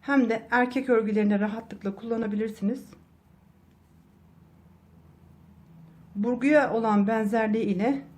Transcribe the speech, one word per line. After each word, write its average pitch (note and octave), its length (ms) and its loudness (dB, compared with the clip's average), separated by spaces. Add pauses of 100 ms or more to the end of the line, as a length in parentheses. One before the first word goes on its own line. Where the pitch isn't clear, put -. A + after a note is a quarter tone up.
hem C4+ 300 2
de A3+ 200 -4
erkek B3 380 0
örgülerinde G#3 520 2
rahatlıkla G#3 540 -6
kullanabilirsiniz. A3 960 -4 (3250)
Burguya B3 580 2
olan G#3+ 340 2
benzerliği A3 580 0
ile G#3 380 0 (160)